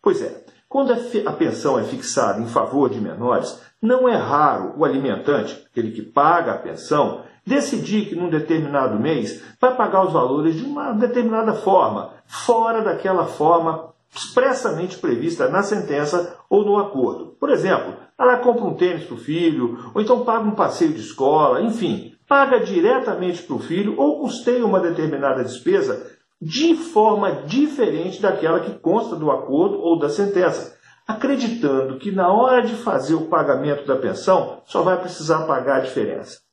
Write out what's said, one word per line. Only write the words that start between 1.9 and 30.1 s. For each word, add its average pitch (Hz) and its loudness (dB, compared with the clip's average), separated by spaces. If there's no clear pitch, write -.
em 117 -4
favor 120 0
de 110 -6
menores, 101 -4
não 254 2
é 226 2
raro 143 0
o 156 2
alimentante, 127 -2
aquele 110 -4
que 104 -10
paga 156 2
a - -4
pensão, 107 -2
decidir 202 -2
que 170 -8
num 175 -4
determinado 143 0
mês 131 -2
vai 254 4
pagar 190 2
os 160 -4
valores 147 2
de 190 -6
uma 285 -6
determinada 220 0
forma, 107 2
fora 226 0
daquela 185 0
forma 165 0
expressamente 220 -2
prevista 139 0
na 185 2
sentença 175 -2
ou 202 4
no 202 2
acordo. - -4
Por - -2
exemplo, 170 0
ela 247 4
compra 240 2
um 180 -4
tênis 175 0
pro 117 -12
filho, 147 -2
ou - 0
então 233 2
paga 214 0
um 202 0
passeio 151 0
de 107 -8
escola, 143 2
enfim, 185 -2
paga 269 6
diretamente 190 0
pro 131 -6
filho 185 -2
ou 294 2
custeia 240 -2
uma 190 2
determinada 143 -2
despesa - -2
de 277 2
forma 208 2
diferente 214 0
daquela 165 2
que - -8
consta 196 0
do 151 0
acordo 165 0
ou 165 2
da 143 0
sentença, 190 0